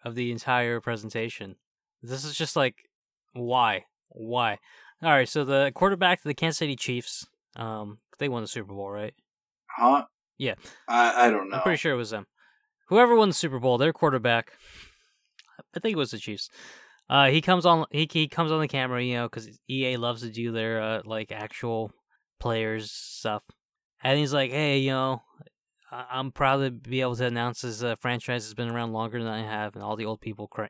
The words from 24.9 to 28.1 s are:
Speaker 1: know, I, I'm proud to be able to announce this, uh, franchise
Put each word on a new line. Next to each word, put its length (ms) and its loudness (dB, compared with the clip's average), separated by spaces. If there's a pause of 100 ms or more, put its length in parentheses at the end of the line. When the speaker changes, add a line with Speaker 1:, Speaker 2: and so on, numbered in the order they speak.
Speaker 1:
know, 320 -2 (680)
I, 220 -12
I'm 180 -6
proud 280 2
to 120 0
be 300 -6
able 160 0
to 100 0
announce 360 -2
this, 200 -8
uh, 140 -2
franchise 480 -4